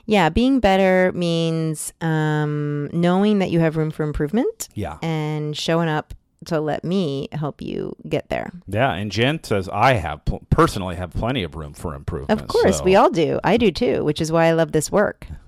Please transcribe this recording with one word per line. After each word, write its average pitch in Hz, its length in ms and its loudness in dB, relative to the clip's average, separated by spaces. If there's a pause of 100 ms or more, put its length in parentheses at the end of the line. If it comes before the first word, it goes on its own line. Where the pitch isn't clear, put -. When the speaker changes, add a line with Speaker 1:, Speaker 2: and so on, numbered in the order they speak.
Speaker 1:
Yeah, 196 240 4
being 247 320 2
better 190 540 4
means, 165 760 -2 (100)
um, 151 880 -2
knowing 185 460 2
that 185 120 0
you 170 100 2
have 160 180 0
room 156 120 -2
for 156 140 -6
improvement 160 720 -2
Speaker 2:
Yeah. 104 280 -8
Speaker 1:
and 151 540 -4
showing 165 320 0
up 156 240 -4 (340)
to 160 140 -2
let 151 240 -4
me 160 480 -2
help 147 300 -8
you - 340 -8 (120)
get 156 200 -4
there. - 240 -6 (160)
Speaker 2:
Yeah, 110 240 0
and 101 180 -6
Jen 127 320 0
says, 95 300 -2
"I 120 220 4
have 80 320 -4
pl-, - 240 -4
personally 92 460 4
have 90 160 -6
plenty 117 300 -2
of 76 140 -6
room 73 160 -10
for 76 220 -8
improvement." 69 460 -4
Speaker 1:
Of - 60 -12
course, - 320 2
Speaker 2:
so. - 60 -4
Speaker 1:
we 185 100 4
all 262 160 6
do. 147 320 0
I 180 140 2
do 226 160 4
too, - 320 0
which 151 160 -2
is 160 100 -4
why 165 160 4
I 165 60 4
love 160 200 2
this 151 200 0
work. - 340 0 (220)